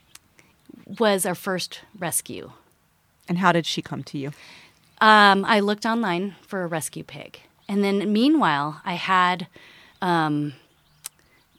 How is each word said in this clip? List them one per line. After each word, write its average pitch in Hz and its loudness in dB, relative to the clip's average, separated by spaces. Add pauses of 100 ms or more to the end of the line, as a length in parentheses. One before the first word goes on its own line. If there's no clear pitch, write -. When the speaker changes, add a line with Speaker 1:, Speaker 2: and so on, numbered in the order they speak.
(1000)
Speaker 1:
was 202 2
our 180 -2
first - -6 (180)
rescue. 151 -8 (760)
Speaker 2:
And 175 -2
how 180 4
did 165 0
she - -4
come 139 -10
to - -12
you? 139 -8 (720)
Speaker 1:
Um, 202 6
I 214 2
looked 208 -2
online 202 -2 (120)
for 190 -6
a 175 -4
rescue 160 -8
pig. - -20 (280)
And 202 0
then 202 0
meanwhile, 190 2
I 185 -6
had, 180 2 (540)
um, 151 0 (1040)